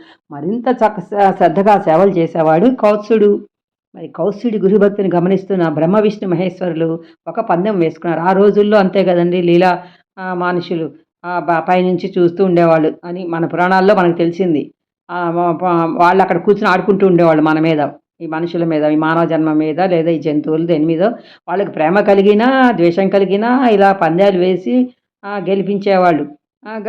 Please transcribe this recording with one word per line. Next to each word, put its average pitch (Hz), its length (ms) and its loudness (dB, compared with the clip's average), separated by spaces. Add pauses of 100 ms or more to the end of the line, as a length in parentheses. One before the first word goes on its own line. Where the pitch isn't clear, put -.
(300)
మరింత 175 380 -8
చక్క-, 202 680 0
శ్రద్ధగా 196 420 2
సేవలు 190 320 2
చేసేవాడు 165 560 0
కౌత్సుడు. 208 800 0 (480)
మరి 170 140 -16
కౌత్సుడి 202 500 -6
గురుభక్తిని 196 560 2
గమనిస్తున్న 185 540 0
బ్రహ్మ 160 320 0
విష్ణు 208 280 -2
మహేశ్వరులు 170 720 -4 (280)
ఒక 165 120 -6
పందెం 190 400 -2
వేసుకున్నారు. 160 400 -4
ఆ 180 120 0
రోజుల్లో 208 460 2
అంతే 190 260 0
కదండి, 175 380 0
లీలా, 175 400 2 (360)
ఆ, 185 160 -10
మనుషులు, 175 560 -4 (340)
ఆ, 175 140 -6
బ-, 165 300 -2
పైనుంచి 185 500 0
చూస్తూ 175 260 0
ఉండేవాళ్ళు 165 480 2 (120)
అని 175 220 -10
మన 165 200 -4
పురాణాల్లో 190 480 2
మనకు 175 220 2
తెలిసింది. 170 560 -2 (380)
ఆ, 175 200 -6
వ-, 175 320 -2
ప-, 170 360 -2
వాళ్ళు 180 240 4
అక్కడ 185 160 0
కూర్చుని 208 300 0
ఆడుకుంటూ 190 380 2
ఉండేవాళ్ళు 165 360 4
మన 156 160 2
మీద. 156 220 0 (400)
ఈ 165 60 -12
మనుషుల 170 380 -6
మీద, 156 200 0
ఈ 151 120 0
మానవ 160 280 0
జన్మ 160 280 -2
మీద, 156 280 -2
లేదా 170 300 0
ఈ 160 80 -2
జంతువులు 156 480 -2
దేని 160 180 0
మీద 165 180 -2 (460)
వాళ్ళకి 180 220 -4
ప్రేమ 160 300 0
కలిగినా, 208 720 2
ద్వేషం 175 360 0
కలిగినా 208 600 0
ఇలా 196 240 4
పందాలు 185 460 0
వేసి, 214 560 -2 (300)
ఆ, 202 120 -10 (120)
గెలిపించేవాళ్ళు. 190 800 0 (420)
ఆ, 220 100 -12 (100)